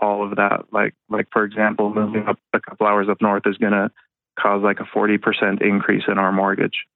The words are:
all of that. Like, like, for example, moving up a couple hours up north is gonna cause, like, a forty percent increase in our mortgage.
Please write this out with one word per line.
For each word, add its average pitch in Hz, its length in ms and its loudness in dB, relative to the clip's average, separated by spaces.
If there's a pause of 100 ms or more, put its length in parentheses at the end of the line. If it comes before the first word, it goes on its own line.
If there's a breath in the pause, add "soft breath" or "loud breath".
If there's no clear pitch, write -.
all 104 200 0
of 101 140 -4
that. 101 360 0
Like, 107 220 0 (140)
like, 107 240 -2
for 107 120 2
example, 107 500 0
moving 107 340 -2
up 101 100 -2 (140)
a 110 80 0
couple - 260 -2
hours 104 220 2
up 101 140 -2
north 101 240 0
is 98 100 0
gonna 101 340 0 (480 soft breath)
cause, 101 240 2
like, 101 180 0
a 101 40 -8
forty 104 320 0
percent 101 460 0
increase 101 460 0
in 98 100 0
our 95 120 2
mortgage. 98 540 -2 (120)